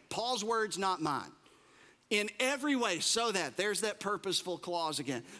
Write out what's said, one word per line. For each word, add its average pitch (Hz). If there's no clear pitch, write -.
Paul's 226
words, 214
not 185
mine. 127
"In 208
every 269
way, 208
so 226
that," 170
there's 196
that 214
purposeful 185
clause 160
again, 131